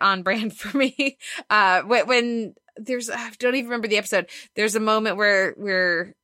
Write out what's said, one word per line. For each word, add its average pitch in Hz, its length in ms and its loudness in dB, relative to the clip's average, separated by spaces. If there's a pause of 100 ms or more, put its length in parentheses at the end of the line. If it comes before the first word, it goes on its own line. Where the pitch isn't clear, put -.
on 190 220 2
brand 214 300 -2
<laughs> - 40 -20
for 208 200 -10
me. 269 400 0 (320)
Uh, 190 340 4
when, 208 240 2
when 240 480 0 (200)
there's, 233 340 -8
I 233 300 -8
don't 247 160 0
even 240 140 -2
remember 233 180 -4
the 208 120 2
episode. 196 280 -2 (300)
There's 208 180 0
a 220 60 0
moment 220 340 2
where, 196 380 4
where, 185 600 0 (100)